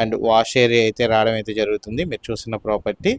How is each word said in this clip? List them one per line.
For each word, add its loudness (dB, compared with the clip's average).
and -2
వాష్ 4
ఏరియా 4
అయితే -2
రావడం 2
అయితే -6
జరుగుతుంది. -4
మీరు -10
చూసిన -8
ప్రాపర్టీ -2